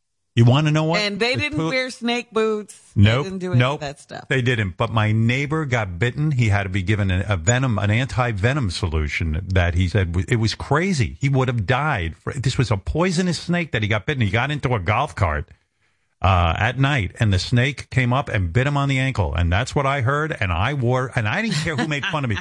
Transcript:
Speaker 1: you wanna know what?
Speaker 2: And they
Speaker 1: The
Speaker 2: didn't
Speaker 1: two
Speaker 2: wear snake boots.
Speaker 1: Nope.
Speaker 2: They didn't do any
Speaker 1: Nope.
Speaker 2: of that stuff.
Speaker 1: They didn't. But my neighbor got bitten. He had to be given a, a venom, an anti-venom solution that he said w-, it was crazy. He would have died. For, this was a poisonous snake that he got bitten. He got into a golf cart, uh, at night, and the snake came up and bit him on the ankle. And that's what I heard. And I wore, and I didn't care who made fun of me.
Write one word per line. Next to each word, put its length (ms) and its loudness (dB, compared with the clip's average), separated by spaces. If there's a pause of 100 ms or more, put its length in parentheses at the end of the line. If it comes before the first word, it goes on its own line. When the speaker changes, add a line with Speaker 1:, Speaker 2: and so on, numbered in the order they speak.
(340)
Speaker 1:
you 100 6
wanna 260 6
know 140 2
what? 160 0
Speaker 2:
And 180 -4
they 160 0
Speaker 1:
The 80 -2
Speaker 2:
didn't 160 -4
Speaker 1:
two 100 -2
Speaker 2:
wear 220 -2
snake 420 -4
boots. 640 -4
Speaker 1:
Nope. 300 4
Speaker 2:
They 60 -8
didn't 100 -8
do 120 -6
any 60 2
Speaker 1:
Nope. 160 2
Speaker 2:
of 60 -8
that 200 -10
stuff. 280 -16
Speaker 1:
They 120 0
didn't. 360 -2
But 160 -2
my 200 2
neighbor 520 0
got 340 -4
bitten. 320 -2
He 180 2
had 140 2
to 60 -4
be 140 -2
given 280 0
a, 180 0
a 80 0
venom, 420 0
an 120 0
anti-venom 800 0
solution 800 -2
that 220 2
he 140 2
said 240 0
w-, 160 -2
it 80 2
was 180 0
crazy. 680 0
He 80 0
would 200 2
have 180 -2
died. 500 0
For, 160 -10
this 240 -2
was 140 0
a 60 2
poisonous 640 0
snake 340 -2
that 100 0
he 60 0
got 180 0
bitten. 160 -2
He 80 2
got 220 0
into 220 -2
a 60 0
golf 360 -2
cart, 320 0 (760)
uh, 340 4
at 220 0
night, 420 0
and 120 4
the 60 2
snake 520 0
came 220 2
up 160 0
and 240 -2
bit 140 2
him 100 0
on 120 2
the 120 2
ankle. 340 0
And 180 2
that's 220 0
what 120 0
I 140 0
heard. 400 -2
And 120 -2
I 220 0
wore, 400 0
and 140 0
I 140 -2
didn't 140 -2
care 200 -2
who 120 -2
made 180 -4
fun 180 -2
of 60 -2
me. 100 -2